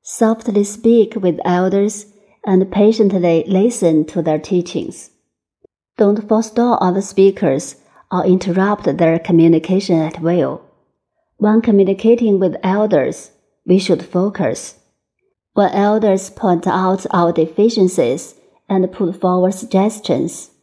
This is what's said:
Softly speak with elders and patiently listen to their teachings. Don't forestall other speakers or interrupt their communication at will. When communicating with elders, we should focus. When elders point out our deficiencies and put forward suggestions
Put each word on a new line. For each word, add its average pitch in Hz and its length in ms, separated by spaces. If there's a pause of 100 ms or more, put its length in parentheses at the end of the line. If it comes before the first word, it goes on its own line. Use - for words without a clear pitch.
Softly 220 640
speak 226 500
with 180 300
elders 185 600 (400)
and 190 260
patiently 196 760
listen 185 580
to 165 160
their 156 180
teachings. - 720 (880)
Don't 208 300
forestall 226 540
other 185 200
speakers 190 760 (340)
or 180 140
interrupt 185 720
their 165 220
communication 170 800
at 156 220
will. 160 400 (760)
When 214 240
communicating 202 760
with 180 220
elders, 190 680 (340)
we 185 140
should 185 260
focus. 180 680 (800)
When 196 180
elders 202 580
point 180 380
out 185 440
our 175 200
deficiencies 170 1040 (340)
and 190 220
put 185 280
forward 185 340
suggestions - 1000 (120)